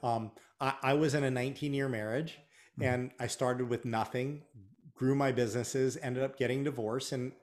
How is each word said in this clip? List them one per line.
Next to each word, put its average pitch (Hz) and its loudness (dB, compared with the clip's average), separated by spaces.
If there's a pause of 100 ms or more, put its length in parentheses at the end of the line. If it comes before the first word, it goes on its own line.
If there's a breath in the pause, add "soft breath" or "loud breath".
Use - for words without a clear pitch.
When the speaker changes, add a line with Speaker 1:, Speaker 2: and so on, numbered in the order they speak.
Speaker 1:
um, 113 0 (300 loud breath)
I, 135 2
I 135 4
was 147 4
in 147 2
a 131 2
nineteen-year 135 -2
marriage, 117 -4 (400 loud breath)
Speaker 2:
Mm-hmm. 123 2
Speaker 1:
and 123 0
I 120 -4
started 123 0
with 117 -2
nothing, 127 -2 (540)
grew 131 2
my 139 4
businesses, 120 0
ended 127 -2
up 135 -4
getting 131 2
divorced, 127 -2
and 131 -4 (120)